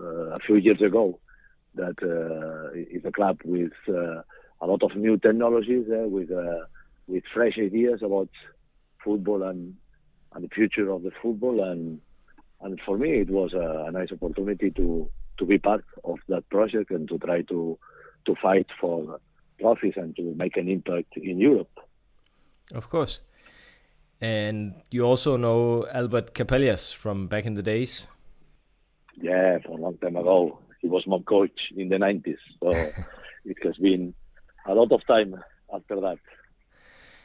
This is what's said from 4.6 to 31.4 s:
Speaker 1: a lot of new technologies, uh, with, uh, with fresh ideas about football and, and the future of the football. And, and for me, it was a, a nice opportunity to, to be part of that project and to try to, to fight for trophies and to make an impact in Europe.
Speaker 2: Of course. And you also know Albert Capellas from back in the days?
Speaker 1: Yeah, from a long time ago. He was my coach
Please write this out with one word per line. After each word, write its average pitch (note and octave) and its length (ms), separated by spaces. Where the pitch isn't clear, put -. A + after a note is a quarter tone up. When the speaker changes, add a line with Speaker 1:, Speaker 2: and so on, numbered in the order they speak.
Speaker 1:
a E2 40
lot F#2+ 160
of G2 120
new G#2+ 220
technologies, A#2 760
uh, A2+ 160
with, F#2+ 240
uh, E2+ 360
with F#2 160
fresh - 260
ideas A2 440
about G2 260
football G#2 420
and, F#2 300
and F2 100
the - 40
future G2+ 420
of F2+ 120
the F#2 100
football. A2+ 400
And, E2 380
and F#2+ 240
for G2+ 140
me, C#3+ 220
it F#2+ 100
was F#2+ 240
a, D#2+ 340
a - 20
nice F2+ 220
opportunity F#2+ 600
to, E2 360
to F#2 80
be G2 120
part G#2 260
of - 140
that F#2 220
project G#2+ 400
and D#2+ 180
to E2+ 80
try F2 260
to, E2 360
to G2 160
fight G2 240
for D#2+ 400
trophies A2 380
and E2 200
to E2+ 180
make F2+ 240
an F2+ 100
impact F2 480
in F2+ 220
Europe. A#2+ 320
Speaker 2:
Of A2+ 160
course. D#3+ 300
And G#2+ 540
you A#2+ 140
also B2+ 340
know A#2 520
Albert B2 440
Capellas B2+ 600
from G2 340
back G#2 180
in A2 80
the G2+ 80
days? A2+ 440
Speaker 1:
Yeah, F#2 440
from E2+ 120
a E2 40
long E2+ 200
time F2 200
ago. F2 420
He F2 60
was F2+ 180
my F#2+ 140
coach G2 380